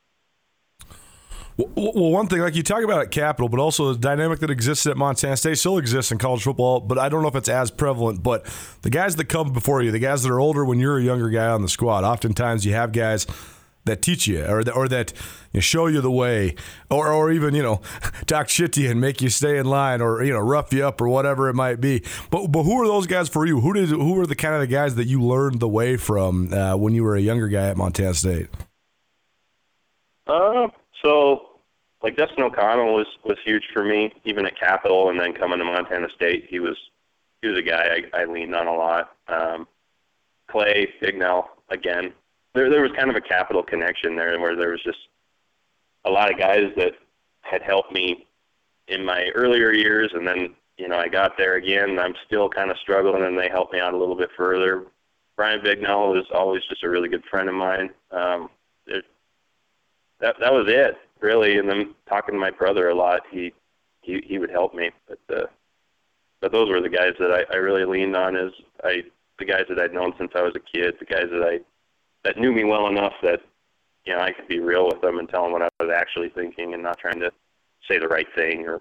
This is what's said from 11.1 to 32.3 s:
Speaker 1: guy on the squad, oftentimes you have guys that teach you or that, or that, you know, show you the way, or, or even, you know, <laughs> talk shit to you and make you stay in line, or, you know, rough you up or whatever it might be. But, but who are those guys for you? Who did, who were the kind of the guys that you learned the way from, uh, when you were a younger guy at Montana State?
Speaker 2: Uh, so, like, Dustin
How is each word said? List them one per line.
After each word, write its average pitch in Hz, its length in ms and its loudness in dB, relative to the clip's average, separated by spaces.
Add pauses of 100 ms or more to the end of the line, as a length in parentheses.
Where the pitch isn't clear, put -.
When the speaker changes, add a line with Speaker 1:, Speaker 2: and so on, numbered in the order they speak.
Speaker 1:
guy 113 180 2
on 110 140 0
the 92 60 -2
squad, 107 360 0
oftentimes 117 600 0
you 101 80 2
have 117 180 -2
guys 110 340 0 (600)
that 110 160 -2
teach 170 240 0
you 82 180 0
or 107 180 0
that, 120 140 -2
or 131 120 0
that, 123 220 -2 (420)
you 104 60 0
know, - 20 2
show 165 260 2
you 151 160 2
the 127 80 2
way, 120 440 2 (360)
or, 151 200 2
or 156 220 4
even, 151 220 2
you 147 80 2
know, 110 180 0 (220)
<laughs> - 240 -6
talk 151 240 0
shit 170 240 0
to 151 80 2
you 127 80 2
and 117 100 2
make 135 220 0
you 131 80 4
stay 147 280 2
in 131 80 0
line, 135 360 2
or, 113 200 0
you 139 100 2
know, 113 60 0
rough 139 340 2
you 135 140 2
up 135 140 -2
or 120 80 2
whatever 135 400 2
it 127 60 0
might 127 260 0
be. 131 220 2 (280)
But, 185 180 0
but 151 160 2
who 233 180 2
are 226 40 4
those 202 200 2
guys 175 240 0
for 156 160 2
you? 147 140 2
Who 156 140 2
did, 190 140 2
who 151 260 2
were 185 120 2
the 147 100 -2
kind 156 180 -2
of 147 60 2
the 135 60 0
guys 139 300 0
that 120 100 0
you 131 160 2
learned 127 380 2
the 117 80 0
way 117 280 2
from, 92 580 0
uh, 95 220 2
when 107 180 2
you 113 80 2
were 107 140 2
a 98 60 2
younger 110 260 2
guy 98 200 0
at 95 80 -2
Montana 92 380 0
State? 85 340 -2 (1800)
Speaker 2:
Uh, 208 420 2 (340)
so, 147 440 6 (560)
like, 113 140 -2
Dustin 143 280 0